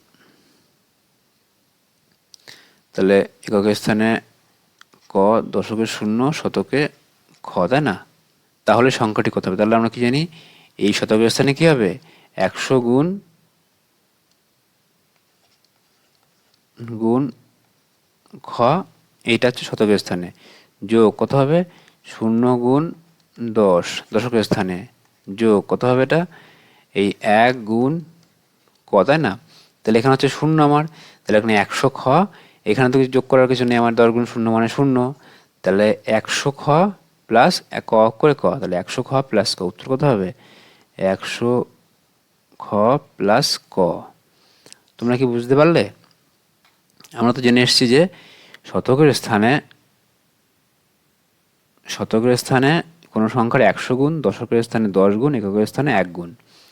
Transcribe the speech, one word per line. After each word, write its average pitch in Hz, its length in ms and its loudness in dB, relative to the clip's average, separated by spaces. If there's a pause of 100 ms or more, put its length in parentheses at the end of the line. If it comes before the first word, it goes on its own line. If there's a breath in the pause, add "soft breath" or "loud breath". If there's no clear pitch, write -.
(3000 loud breath)
তাহলে 98 220 2 (260)
একক 101 220 -2 (100)
স্থানে 110 340 0 (1000)
ক, - 60 -10 (360)
দশকে 110 360 -4
শূন্য, 107 340 -4 (120)
শতকে - 480 -4 (640)
খ, - 60 -18 (160)
তাই 131 140 0
না? 107 160 -2 (680)
তাহলে 117 240 4
সংখ্যাটি 110 400 -2
কত 98 140 -4
হবে? 95 120 -4
তাহলে 107 200 2
আমরা 113 140 0
কি 120 100 -10
জানি? 127 220 0 (560 loud breath)
এই 101 140 2
শতকের 110 380 2
স্থানে 139 240 0
কি 160 120 0
হবে? 120 240 2 (460 soft breath)
একশো - 440 -2
গুণ, 127 260 2 (4000)
গুণ 120 200 2 (1200)
খ, - 100 -18 (720)
এইটা 117 240 0
হচ্ছে - 160 -6
শতকের 104 340 0
স্থানে, 90 300 -8 (540 soft breath)
যোগ 110 340 4
কত 113 180 -4
হবে? 139 240 2 (460 soft breath)
শূন্য 113 380 -2 (160)
গুণ 127 240 0 (560)
দশ, 107 480 0 (260)
দশকের 110 320 -2
স্থানে, 92 320 -4 (520)
যোগ 104 300 2 (100)
কত - 160 -4
হবে 127 180 0
এটা? 147 180 0 (720 soft breath)
এই 101 140 0 (120)
এক 117 340 2 (100)
গুণ 117 280 -2 (920)
ক, - 60 -14 (120)
তাই 147 140 2
না? 123 140 -2 (500 soft breath)
তাহলে 113 160 2
এখানে 135 160 2
হচ্ছে 135 140 0
শূন্য 156 340 -2
আমার, 147 220 2 (360 loud breath)
তাহলে 104 180 0
এখানে 110 180 0
একশো 101 340 0
খ, - 120 -10 (640 soft breath)
এখানে 113 220 2
তো 131 100 2
কিছু 131 140 0
যোগ 127 160 0
করার 131 200 4
কিছু 127 160 0
নেই 120 140 2
আমার, 117 160 2
দশ 117 160 4
গুণ 117 140 0
শূন্য 113 260 -4
মানে 113 180 2
শূন্য। 139 280 0 (680 soft breath)
তাহলে 98 220 2 (200)
একশো 113 440 -2
খ - 140 -10 (640)
প্লাস 131 240 4 (160)
এক, - 160 -8
ক - 60 -12 (180)
করে 147 240 0
ক, - 100 -6 (140)
তাহলে 90 180 -4
একশো 85 260 -6
খ - 80 -16 (120)
প্লাস 101 320 -2
ক, - 60 -10
উত্তর 90 280 -8
কত 131 160 -4
হবে? 101 240 0 (720 soft breath)
একশো 95 540 -2 (1080)
খ - 60 -16 (500)
প্লাস 107 320 0 (220)
ক। - 60 -20 (1160 soft breath)
তোমরা 120 220 -2
কি 135 100 -2
বুঝতে 120 300 -2
পারলে? 151 280 4 (1300)
আমরা 117 200 0
তো 135 80 -10
জেনে 123 220 4
এসেছি 127 240 0
যে 127 140 4 (640 loud breath)
শতকের 131 500 2
স্থানে, 110 380 0 (2250)
শতকের 120 500 0
স্থানে 135 340 0 (400)
কোনো 110 180 -2
সংখ্যার 123 340 0
একশো - 340 0
গুণ, 143 240 0
দশকের 117 420 -2
স্থানে 110 260 -4
দশ 98 260 2
গুণ, 139 200 0
এককের 104 320 -2
স্থানে 147 260 -4
এক 92 200 0
গুণ। 85 180 -12 (420 soft breath)